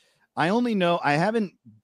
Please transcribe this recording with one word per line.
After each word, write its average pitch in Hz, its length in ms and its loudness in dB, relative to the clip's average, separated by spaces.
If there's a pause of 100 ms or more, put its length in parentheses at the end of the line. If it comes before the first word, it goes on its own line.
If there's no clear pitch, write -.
(360)
I 151 120 0
only 233 260 0
know, 175 280 2
I 143 120 0
haven't 202 380 0 (320)